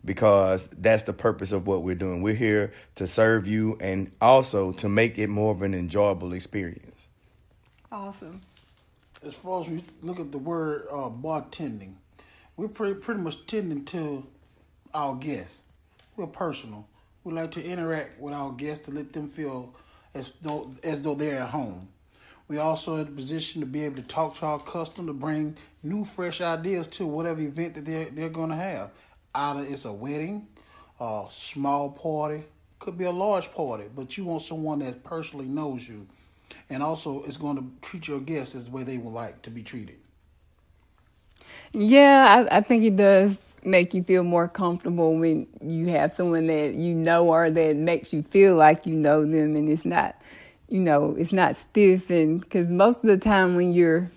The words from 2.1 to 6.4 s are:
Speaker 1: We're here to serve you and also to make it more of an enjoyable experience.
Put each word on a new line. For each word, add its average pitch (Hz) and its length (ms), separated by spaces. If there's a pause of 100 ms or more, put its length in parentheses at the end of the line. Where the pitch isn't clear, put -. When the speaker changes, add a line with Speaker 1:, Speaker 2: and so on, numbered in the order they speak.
Speaker 1:
We're 107 140
here 107 380 (240)
to 92 100
serve 110 400
you 110 340
and 95 300 (100)
also 113 520
to 104 160
make 107 320
it 104 80
more 104 240
of 95 100
an 98 100
enjoyable 90 600
experience. - 760 (840)